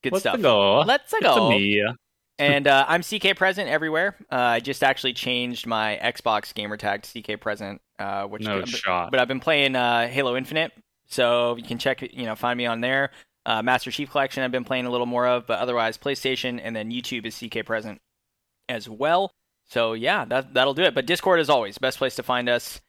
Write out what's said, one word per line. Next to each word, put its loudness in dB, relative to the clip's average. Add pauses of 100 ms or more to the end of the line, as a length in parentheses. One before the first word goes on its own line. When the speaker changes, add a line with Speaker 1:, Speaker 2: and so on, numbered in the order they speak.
Speaker 1:
Good -2
Speaker 2:
Let's 2
Speaker 1:
stuff. 2
Speaker 2:
go. 6
Speaker 1:
Let's 2
Speaker 2:
It's 0
Speaker 1:
go. 6
Speaker 2:
me. 2 (560)
Speaker 1:
And, 4
uh, 6
I'm 2
C -6
K 2
Present 0
everywhere. -2 (160)
Uh, -6
I 2
just -4
actually 2
changed -4
my 0
Xbox -2
gamer -8
tag -4
to -20
C -14
K -8
Present, -8 (200)
uh, -6
which -10
Speaker 2:
No -2
Speaker 1:
I've -4
been, -8
Speaker 2:
shot. -2
Speaker 1:
but 4
I've 2
been -2
playing, 2
uh, 2
Halo 0
Infinite, -2 (340)
so 2
you -12
can -8
check, -2
you -10
know, -4
find -2
me -2
on -2
there. -2 (340)
Uh, 0
Master 0
Chief -8
Collection -2
I've -2
been -2
playing -4
a -4
little 0
more 0
of, 0
but -2
otherwise 0
PlayStation, -4
and -8
then -8
YouTube -8
is -8
C -14
K -6
Present -6 (720)
as -8
well. 0 (340)
So 0
yeah, -2
that, -2
that'll 4
do 0
it. 4
But 0
Discord, 2
as 0
always, 2
best -2
place -2
to -6
find 0
us. -2